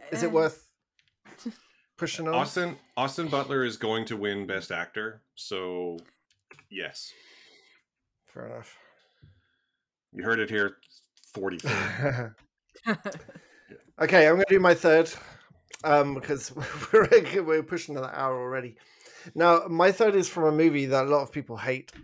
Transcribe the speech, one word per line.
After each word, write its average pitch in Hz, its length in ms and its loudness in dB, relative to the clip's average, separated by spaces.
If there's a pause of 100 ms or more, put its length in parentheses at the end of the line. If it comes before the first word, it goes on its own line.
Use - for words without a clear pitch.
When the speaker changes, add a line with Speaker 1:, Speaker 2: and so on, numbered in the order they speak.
(140)
Speaker 1:
is 156 100 -4
it 170 40 2
Speaker 2:
eh. 160 40 -4
Speaker 1:
worth 160 380 0 (680)
Speaker 2:
<laughs> - 600 -18
Speaker 1:
pushing 160 320 -8
on? 160 60 -2
Speaker 3:
Austin, 165 420 -4 (180)
Austin 135 320 -4
Butler 139 380 -2
is 113 100 -6
going 110 300 -2
to 113 100 -8
win 101 320 -4
Best 95 240 -6
Actor, 107 500 -8 (140)
so 90 600 -8 (720)
yes. 90 420 -12 (1160)
Speaker 1:
Fair 120 200 -18
enough. 117 300 -18 (1400)
Speaker 3:
You - 100 -12
heard 113 160 0
it 107 100 -4
here, 101 280 -2 (560)
forty-third. 107 1080 -6
Speaker 1:
<laughs> - 60 -20 (400)
Speaker 2:
<laughs> 220 120 -4 (1040)
Speaker 1:
Okay, 156 280 8
I'm 165 80 6
gonna 190 120 2
do 196 120 6
my 175 160 6
third, 165 360 4 (720)
um, 147 300 4
because 135 400 -8 (200)
<laughs> 143 200 -6
we're, 196 500 4
we're 156 200 0
pushing 156 340 -10
another 131 160 -10
hour 131 260 -4
already. 123 380 -8 (560)
Now, 170 340 6
my 180 240 4
third 220 240 4
is 185 140 0
from 170 160 -4
a 156 60 4
movie 151 340 4
that 131 200 2
a 139 40 -2
lot 143 140 2
of - 80 -12
people 123 260 -10
hate, 131 340 -6 (120)